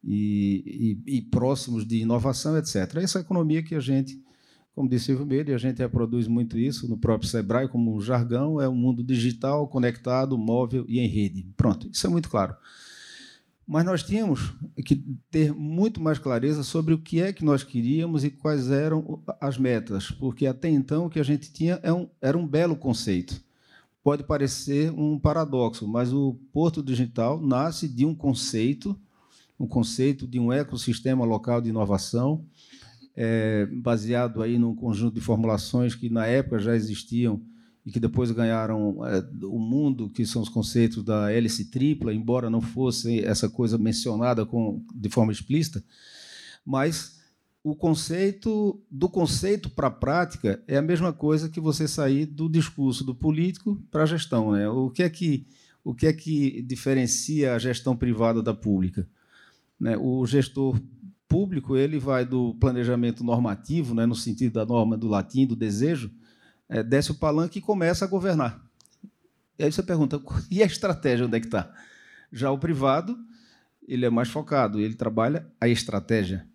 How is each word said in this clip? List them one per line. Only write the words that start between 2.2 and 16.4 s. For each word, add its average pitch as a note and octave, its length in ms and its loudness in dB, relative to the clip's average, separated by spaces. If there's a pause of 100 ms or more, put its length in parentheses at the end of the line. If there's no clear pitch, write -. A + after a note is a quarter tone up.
et D#3 100 -2
cetera. A2 360 -2
Essa F#3 180 -2
economia E3 420 0
que D#3+ 120 -8
a D#3 60 0
gente, C3+ 420 -2 (500)
como C3+ 160 -2
disse A#2+ 180 0
Silvio C#3 200 0
Meire, C#3+ 260 0
a B2 60 0
gente A#2+ 200 -2
reproduz A#2 500 0
muito A#2 280 0
isso B2+ 320 -2
no A2+ 80 -2
próprio A2+ 320 2
sebrae A#2 400 0
como A#2 260 2
um G#2 60 -2
jargão, B2 600 0
é C3+ 80 2
um B2+ 80 0
mundo A#2+ 260 2
digital, B2+ 640 0
conectado, B2+ 720 0
móvel A#2+ 500 0
e A#2 120 2
em A#2+ 80 2
rede. F#2+ 360 0 (120)
Pronto, - 360 2
isso - 140 -4
é F#3 40 2
muito E3+ 200 0
claro. G2 240 0 (1160)
Mas D#3 140 2
nós F3+ 180 0
tínhamos G3 520 -2 (280)
que - 140 2 (340)
ter D#3 220 2
muito E3 480 -2
mais D#3 180 0
clareza C3+ 440 0